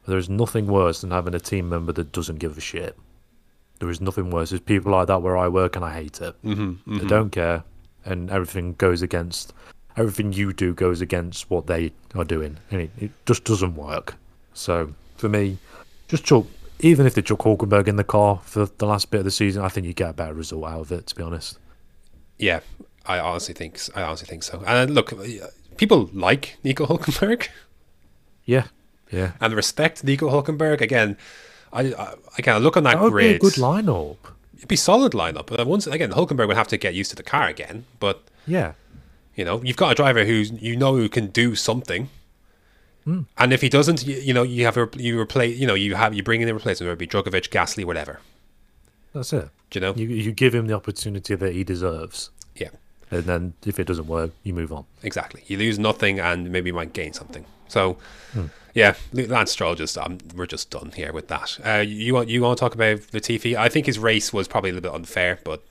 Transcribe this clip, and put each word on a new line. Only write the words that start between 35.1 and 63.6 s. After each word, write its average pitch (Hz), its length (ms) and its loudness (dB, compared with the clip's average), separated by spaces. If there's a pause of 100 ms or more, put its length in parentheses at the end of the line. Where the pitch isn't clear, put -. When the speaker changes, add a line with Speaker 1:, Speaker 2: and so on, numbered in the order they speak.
Speaker 2:
lineup. 82 340 -2
But 117 200 0
once 196 200 0
again, 139 260 -2
Hulkenberg 135 340 2
would 101 100 2
have 113 120 2
to - 80 -2
get 92 180 -2
used 95 160 -4
to - 60 -12
the - 60 -16
car 143 260 0
again. 101 360 -10 (160)
But 98 220 -2 (240)
Speaker 1:
Yeah. 147 260 -2 (640)
Speaker 2:
you 98 100 -4
know, 95 180 -4
you've 127 140 -4
got 170 160 4
a - 20 6
driver 127 300 4
who's, 107 280 2
you 113 240 -4
know, 135 200 4
who 113 120 2
can 107 180 -2
do 120 300 2
something. 113 520 -2 (960)
Speaker 1:
Mm. 165 180 -2 (140)
Speaker 2:
And 127 160 4
if 123 80 2
he 131 80 4
doesn't, 143 360 4
you, 139 100 -4
you 131 180 0
know, 123 80 4
you 123 240 0
have 113 100 2
a, 117 200 2
you 117 220 -2
replace, 120 400 0
you 135 80 0
know, 104 80 4
you 98 200 0
have, 107 180 2
you 101 100 -4
bring 113 200 0
in 117 60 0
a 113 40 0
replacement, 95 360 -4
whether 87 60 -2
it 82 40 -12
be 85 80 -8
Drugovich, 95 440 -2
Gasly, 92 340 0
whatever. 78 360 -6 (920)
Speaker 1:
That's 131 180 -6
it. 90 160 -2 (220)
Speaker 2:
Do - 80 -4
you - 20 -4
know? 95 140 -2
Speaker 1:
You, 113 140 -4
you 110 240 -2
give 120 220 4
him 117 120 0
the 107 80 0
opportunity 101 600 -4
that 92 200 -2
he 92 100 -2
deserves. 85 640 -6 (280)
Speaker 2:
Yeah. - 120 -8 (420)
Speaker 1:
And 87 140 -2
then 87 300 -2 (100)
if 101 160 -4
it 87 60 -2
doesn't 82 220 -4
work, 82 240 -2 (100)
you 98 100 -6
move 82 200 -6
on. 76 120 -12 (180)
Speaker 2:
Exactly. - 440 -10
You 98 100 -6
lose 107 220 0
nothing 104 420 0
and 87 300 -2
maybe 90 180 -2
you 87 60 -6
might 82 180 -8
gain 80 220 -8
something. - 320 -16 (220)
So, 92 280 2 (380)
Speaker 1:
Hmm. 95 120 -4 (280)
Speaker 2:
yeah, 101 200 6 (220)
L-, 127 100 0
Lance 113 260 2
Stroll 87 220 -2
just, 80 220 -6
um, 90 220 -6 (160)
we're 90 120 -6
just - 220 -10
done - 260 -12
here 76 180 -10
with 78 160 -10
that. - 360 -8
Uh, 107 220 2
you 107 260 -2
want, 120 160 2
you 120 140 0
wanna 120 140 4
talk 123 180 0
about 110 240 2 (140)
Latifi? 117 440 -2
I 113 140 4